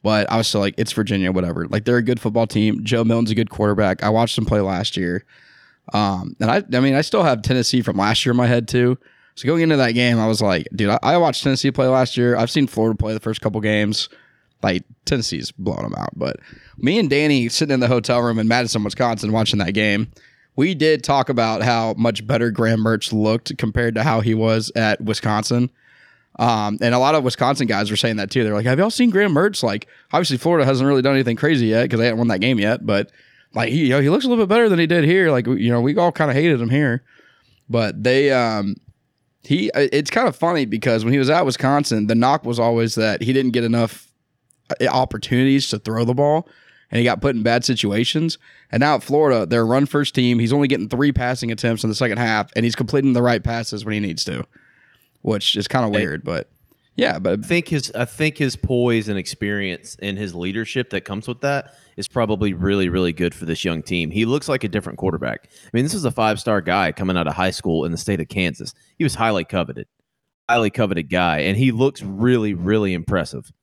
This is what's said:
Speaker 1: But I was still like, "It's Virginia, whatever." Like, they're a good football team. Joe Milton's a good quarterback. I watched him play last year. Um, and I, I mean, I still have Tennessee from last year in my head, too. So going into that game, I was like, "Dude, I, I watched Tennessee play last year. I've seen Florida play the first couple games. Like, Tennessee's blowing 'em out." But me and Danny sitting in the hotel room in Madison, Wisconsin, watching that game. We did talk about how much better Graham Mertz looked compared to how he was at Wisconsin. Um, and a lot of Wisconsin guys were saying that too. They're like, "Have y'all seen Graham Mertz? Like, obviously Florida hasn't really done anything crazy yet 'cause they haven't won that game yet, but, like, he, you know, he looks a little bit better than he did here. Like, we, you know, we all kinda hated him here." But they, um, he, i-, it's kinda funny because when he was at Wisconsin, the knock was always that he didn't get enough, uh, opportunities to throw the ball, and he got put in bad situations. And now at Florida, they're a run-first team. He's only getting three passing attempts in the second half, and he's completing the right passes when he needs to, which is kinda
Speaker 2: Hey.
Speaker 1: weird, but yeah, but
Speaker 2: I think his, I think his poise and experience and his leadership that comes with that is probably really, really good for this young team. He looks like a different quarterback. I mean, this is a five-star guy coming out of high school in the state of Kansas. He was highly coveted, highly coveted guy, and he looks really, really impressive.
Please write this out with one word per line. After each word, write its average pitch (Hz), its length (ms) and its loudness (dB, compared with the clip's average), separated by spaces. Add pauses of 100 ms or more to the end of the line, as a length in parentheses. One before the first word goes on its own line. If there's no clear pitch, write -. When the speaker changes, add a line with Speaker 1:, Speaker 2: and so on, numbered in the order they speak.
Speaker 1:
But 107 280 0
I 113 60 0
was 113 100 0
still 104 140 0
like, 98 160 0
"It's 107 160 -2
Virginia, 101 400 0
whatever." 85 340 -2
Like, 107 200 -2
they're 123 100 4
a 120 60 4
good 120 180 0
football 113 260 0
team. 107 380 0
Joe 113 180 0
Milton's 117 280 2
a 107 40 0
good 110 140 0
quarterback. 104 540 0
I 104 80 0
watched 113 260 2
him 110 80 -2
play 104 160 2
last 95 360 -2
year. 87 280 -2 (720)
Um, 98 440 -2
and 110 120 0
I, 202 120 2 (120)
I 123 60 2
mean, 135 140 4
I 143 60 2
still 202 220 0
have 127 180 2
Tennessee 123 400 0
from 95 160 -2
last 104 300 2
year 123 60 2
in 120 40 2
my 123 100 2
head, 120 220 2
too. 123 300 2 (380)
So - 100 -8
going 165 160 2
into 156 160 4
that 120 140 2
game, 120 260 4
I 110 80 2
was 110 160 2
like, 92 320 0
"Dude, 104 160 0
I, 110 120 2
I 156 140 2
watched 165 260 2
Tennessee 135 280 0
play 131 160 0
last 131 320 2
year. 120 180 4
I've 117 140 0
seen 143 160 2
Florida 113 280 0
play 110 200 -2
the 110 60 -6
first 110 200 -6
couple 107 220 -2
games. 107 480 0 (520)
Like, 98 220 -2 (220)
Tennessee's 113 440 -4
blowing 55 360 -6
'em 52 100 -8
out." 50 180 -8
But - 220 -6 (400)
me 170 220 0
and 156 100 2
Danny 139 400 2
sitting 147 240 -2
in 127 80 2
the 120 80 2
hotel 120 320 2
room 117 180 0
in 110 100 2
Madison, 117 360 0
Wisconsin, 104 480 -2
watching 110 280 0
that 92 120 -2
game. 107 400 0 (420)
We 170 200 2
did 151 280 2
talk 139 260 0
about 113 340 0
how 113 340 0
much 110 300 0
better 117 240 0
Graham 110 300 2
Mertz 110 320 0
looked 110 440 0
compared 117 380 -2
to 110 80 -2
how 117 180 2
he 110 140 0
was 110 420 0
at 110 240 0
Wisconsin. 110 680 -2 (680)
Um, 107 420 0
and 120 140 2
a 123 40 2
lot 139 160 4
of 143 100 2
Wisconsin 127 420 0
guys 107 240 -2
were 107 60 -2
saying 113 200 0
that 101 140 -6
too. 123 140 2
They're 107 100 0
like, 107 120 -2
"Have 131 120 2
y'all 208 120 2
seen 247 200 2
Graham 196 240 2
Mertz? 190 280 0
Like, 104 240 -4 (260)
obviously 147 260 0
Florida 160 260 2
hasn't 135 220 2
really 135 160 4
done 139 120 2
anything 120 220 2
crazy 147 300 2
yet 113 240 2
'cause 117 80 0
they 117 80 4
haven't 113 120 2
won 117 100 2
that 92 120 0
game 120 180 2
yet, 107 280 0
but, 101 240 0 (440)
like, 113 160 -2
he, 151 140 0
you 123 60 2
know, 139 100 4
he 139 100 4
looks 254 140 2
a 262 40 0
little 233 160 2
bit 180 40 -2
better 226 200 4
than 180 100 2
he 165 80 2
did 165 180 2
here. 175 260 4
Like, 123 160 0
we, 123 160 0
you 117 80 2
know, 120 100 2
we 143 160 0
all 170 160 2
kinda 143 220 0
hated 147 260 2
him 117 100 -2
here." 131 320 0 (640)
But 110 340 -2
they, 135 300 4
um, 110 440 0 (640)
he, 147 320 0
i-, 135 180 2
it's 143 180 0
kinda 202 220 0
funny 165 340 0
because 113 380 0
when 120 80 2
he 143 60 2
was 131 120 2
at 170 160 2
Wisconsin, 131 600 0
the 113 80 2
knock 127 300 2
was 117 140 -4
always 117 360 2
that 110 280 0
he 120 100 0
didn't 131 200 2
get 117 120 0
enough, 117 440 -2 (600)
uh, - 160 0
opportunities 127 840 0
to 110 80 -4
throw 110 260 -2
the 123 100 0
ball, 147 340 0 (440)
and 117 80 0
he 120 40 2
got 113 160 2
put 143 140 0
in 110 80 -2
bad 117 220 2
situations. 120 760 -2 (320)
And 117 100 0
now 147 140 4
at 117 80 -2
Florida, 135 440 2
they're 117 160 2
a - 20 2
run-first 139 500 0
team. 123 240 2
He's 113 140 2
only 143 160 2
getting 110 200 0
three 139 220 2
passing 123 400 -2
attempts 113 320 -2
in 110 80 0
the 107 60 -4
second 117 220 -2
half, 110 360 0
and 113 100 0
he's 113 120 0
completing 135 380 2
the 120 80 2
right 123 200 2
passes 117 420 -6
when 107 100 -6
he 104 60 -2
needs 87 260 -4
to, 69 200 -8 (760)
which 107 340 -2
is 101 100 -2
kinda 120 220 0
Speaker 2:
Hey. 104 160 0
Speaker 1:
weird, 78 180 -6
but - 280 -6 (440)
yeah, - 240 -2
but 190 200 0
Speaker 2:
I 208 40 -8
think 170 260 -2
his, 147 260 -4
I 120 100 -4
think 156 320 -4
his 135 180 -2
poise 120 540 0
and 101 100 -4
experience 101 840 -6
and 98 160 -6
his 95 160 -8
leadership 101 560 -6
that 95 160 -6
comes 101 200 -8
with 120 140 -10
that 139 340 -4 (220)
is 101 100 -10
probably 107 460 -2
really, 92 380 0
really 87 240 0
good 85 200 -2
for 85 120 -12
this 82 180 -4
young 82 180 -4
team. 85 280 -4
He 107 160 0
looks 139 200 -2
like 135 160 -2
a 107 60 -4
different 98 300 -6
quarterback. 80 500 -4 (160)
I - 80 -20
mean, 123 120 2
this 170 100 -4
is 180 100 -6
a 120 60 0
five-star 107 500 0
guy 90 320 0
coming 92 240 -2
out 82 100 0
of 76 60 -4
high 92 180 -2
school 80 360 -2
in 85 60 -4
the 80 60 -6
state 95 220 -4
of 76 80 -8
Kansas. - 460 -6 (240)
He 156 60 -2
was 143 100 -2
highly 107 300 -2
coveted, 69 420 -6 (640)
highly 113 180 2
coveted 87 400 -2
guy, 87 300 0
and 92 180 0
he 127 160 2
looks 131 300 0
really, 107 500 0
really 95 400 0
impressive. 82 580 -4 (120)